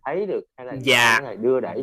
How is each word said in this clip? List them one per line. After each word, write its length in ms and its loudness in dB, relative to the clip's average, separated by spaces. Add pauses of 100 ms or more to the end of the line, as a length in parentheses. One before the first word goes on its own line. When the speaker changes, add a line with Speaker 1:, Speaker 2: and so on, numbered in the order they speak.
Speaker 1:
thấy 200 -4
được, 180 -6 (140)
hay 80 -16
là 160 -12
Speaker 2:
Dạ. 440 4
Speaker 1:
thầy 100 -10
đưa 240 0
đẩy 160 -6
cho 80 -6